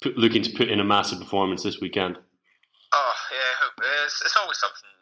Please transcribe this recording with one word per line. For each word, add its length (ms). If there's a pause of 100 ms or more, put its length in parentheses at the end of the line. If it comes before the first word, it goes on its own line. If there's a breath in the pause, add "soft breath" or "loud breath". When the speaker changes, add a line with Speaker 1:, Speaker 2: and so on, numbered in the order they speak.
Speaker 1:
put, 160
looking 260
to 120
put 140
in 100
a 60
massive 340
performance 460
this 160
weekend? 380 (760)
Speaker 2:
Oh, 200 (200)
yeah, 160
I 60 (100)
hope, 100 (300)
it's, 160
it's 160
always 240
something 240 (160)